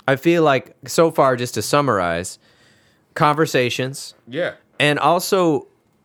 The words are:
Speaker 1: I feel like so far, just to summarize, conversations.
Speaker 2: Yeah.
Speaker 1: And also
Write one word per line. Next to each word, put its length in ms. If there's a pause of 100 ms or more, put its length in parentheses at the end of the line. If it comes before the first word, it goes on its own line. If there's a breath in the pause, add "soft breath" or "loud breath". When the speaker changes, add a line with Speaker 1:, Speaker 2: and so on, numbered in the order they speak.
Speaker 1:
I 100
feel 260
like 320 (100)
so 260
far, 260
just 160
to 80
summarize, 800 (720 soft breath)
conversations. 1000 (140)
Speaker 2:
Yeah. 260 (260)
Speaker 1:
And 200
also 680 (380)